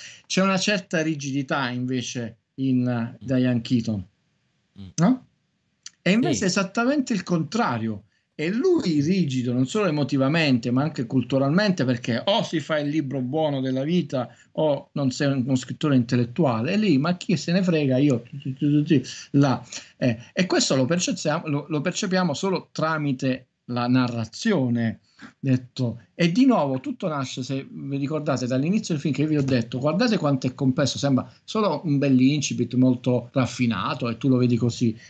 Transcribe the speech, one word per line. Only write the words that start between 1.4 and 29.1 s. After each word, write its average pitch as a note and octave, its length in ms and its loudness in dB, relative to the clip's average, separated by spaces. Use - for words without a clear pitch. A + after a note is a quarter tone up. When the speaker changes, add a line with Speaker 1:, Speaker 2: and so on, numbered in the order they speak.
Speaker 1:
invece B2 680 -6
in, B2+ 300 0
eh, A#2 360 -4
Speaker 2:
Mm. G#2 40 -14
Speaker 1:
Diane B2+ 360 2
Keaton, A2+ 440 -2
Speaker 2:
Mm. F#2+ 60 -16
Speaker 1:
no? A#3+ 300 2
E F3+ 80 2
invece C4+ 260 2
Speaker 2:
Sì. - 80 -2
Speaker 1:
è - 20 2
esattamente A#3 680 0
il F#3 100 -2
contrario. C3+ 800 -2
È D#3 140 -4
lui A#3+ 500 2
rigido, C3+ 540 0
non C3 120 2
solo G#3 200 0
emotivamente, C#3+ 840 2
ma B2+ 120 2
anche D3+ 240 -4
culturalmente, C#3 800 0
perché B2 360 -2
o G3+ 220 0
si E3 160 -4
fa D3+ 180 -2
il D3 120 -2
libro C#3 320 -2
buono C#3+ 400 -2
della C3 200 -2
vita D3 460 -2
o D3+ 400 0
non C#3+ 180 0
sei C#3 220 0
uno C3 240 0
scrittore C3 400 0
intellettuale. A#2+ 800 0
E - 20 2
lì, F3 220 4
ma E3+ 180 0
chi - 220 -2
se E3+ 140 -6
ne F#3+ 100 2
frega, D3+ 340 2
io, C#3 260 4
tu, - 160 -16
tu, C3+ 140 -8
tu, C#3+ 180 0
tu, D3 140 4
tu, D3+ 160 4
là. C#3 220 4
Eh, A#2+ 220 0
e F#3 120 2
questo C4+ 300 2
lo C3 80 4
perceziamo-, E3 640 -2
lo, C#3+ 180 -2
lo D3+ 140 -2
percepiamo F3+ 540 0
solo F#3 380 -4
tramite C#3+ 720 -2
la A#2+ 180 -2
narrazione, A#2+ 1120 0
detto. B2+ 600 -2
E E3+ 160 2
di A#3+ 160 4
nuovo D3 320 2
tutto G#3+ 300 -6
nasce, C3+ 340 -6
se C3+ 260 -6
vi C#3 280 -8
ricordate, D3 500 -2
dall'inizio D3+ 480 0
del C#3+ 80 -4
film D#3 120 0